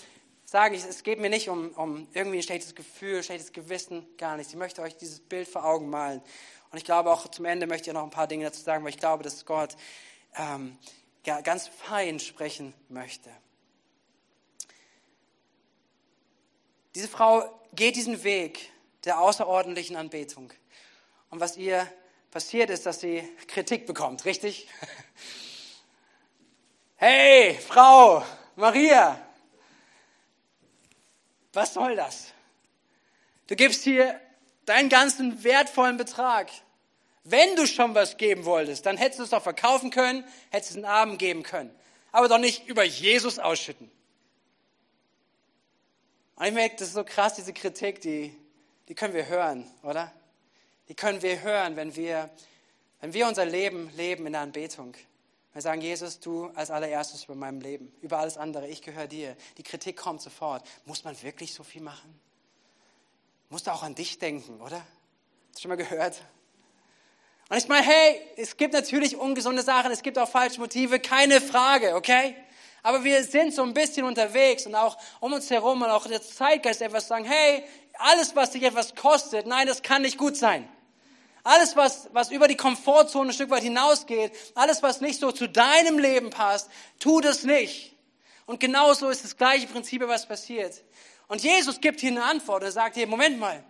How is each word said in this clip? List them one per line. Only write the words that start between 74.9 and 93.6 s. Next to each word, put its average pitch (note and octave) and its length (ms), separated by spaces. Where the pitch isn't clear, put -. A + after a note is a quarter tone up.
um C4 140
uns C#4 160
herum B3 320
und A#3 80
auch G#3+ 180
der A3+ 140
Zeitgeist C4 600
etwas A3 260
sagen, A3+ 180
„Hey, C#4+ 380
alles, D#4+ 420
was C4 160
dich B3+ 120
etwas A#3 320
kostet, C#4 500
nein, C4 220
das C4 160
kann C4+ 180
nicht C4+ 160
gut C#4+ 180
sein.“ F#3+ 320
Alles, D4+ 320
was, C#4 380
was A#3+ 180
über C#4+ 160
die C#4 80
Komfortzone C#4 720
ein B3 40
Stück C#4 160
weit B3 140
hinausgeht, A#3+ 680
alles, D4 260
was C4+ 200
nicht C#4 180
so C4 120
zu A#3+ 160
deinem D4+ 520
Leben C4 300
passt, G3+ 400
tu D#4+ 220
das C#4+ 220
nicht. C4 520
Und A#3+ 160
genauso C#4 480
ist C4 140
das - 140
gleiche B3+ 300
Prinzip, A#3+ 400
was A#3 200
passiert. - 560
Und G#3 160
Jesus D4 380
gibt D4+ 180
hier B3 120
eine A#3+ 120
Antwort. B3 400
Er G3 80
sagt, A3 240
„Hey, A#3 100
Moment A#3+ 340
mal, F3+ 300